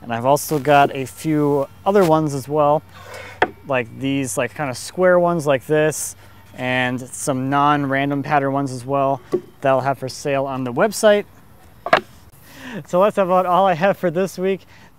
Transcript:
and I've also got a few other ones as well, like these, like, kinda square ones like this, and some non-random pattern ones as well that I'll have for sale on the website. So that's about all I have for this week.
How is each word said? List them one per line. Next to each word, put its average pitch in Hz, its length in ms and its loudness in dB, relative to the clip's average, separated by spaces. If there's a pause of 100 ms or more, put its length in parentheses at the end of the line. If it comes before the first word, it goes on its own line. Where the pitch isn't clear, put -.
and 117 120 -8
I've 117 120 -4
also 143 340 2
got 143 360 4
a 135 100 -6
few 147 640 -2 (160)
other 196 220 4
ones 156 300 2
as 127 120 -8
well, 147 360 2 (840)
like 123 200 -2 (120)
these, 135 380 -4
like, 123 160 -2
kinda 135 220 -6
square 180 440 2
ones 170 280 0
like 135 180 2
this, 151 500 0 (400)
and 127 460 -2
some 131 480 -6
non-random 143 720 0
pattern 139 320 0
ones 139 180 -2
as 123 140 -12
well 139 340 -2 (420)
that 135 80 2
I'll 131 120 2
have 131 160 -2
for 131 100 -10
sale 139 380 -4
on 131 180 -6
the 123 80 -6
website. 208 540 2 (1600)
So 175 160 0
that's 208 160 2
about 185 300 2
all 180 180 4
I 185 80 4
have 175 240 0
for 175 140 -2
this 180 260 -4
week. 185 240 -4 (360)